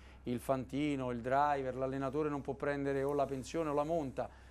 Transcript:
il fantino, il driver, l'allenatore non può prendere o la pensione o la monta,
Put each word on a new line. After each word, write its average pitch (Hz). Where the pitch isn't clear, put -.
il 120
fantino, 131
il 120
driver, 135
l'allenatore 135
non 143
può 131
prendere 139
o 143
la 139
pensione 139
o 143
la 147
monta, 147